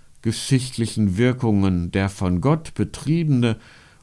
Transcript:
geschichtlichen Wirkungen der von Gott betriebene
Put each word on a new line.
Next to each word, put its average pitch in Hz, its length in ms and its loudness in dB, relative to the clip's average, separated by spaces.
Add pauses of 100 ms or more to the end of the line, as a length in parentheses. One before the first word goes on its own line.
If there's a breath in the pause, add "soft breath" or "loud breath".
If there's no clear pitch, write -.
(220 loud breath)
geschichtlichen 113 960 0
Wirkungen 104 720 2
der 98 160 0
von 90 320 -2
Gott 156 340 0
betriebene 131 840 0 (440 loud breath)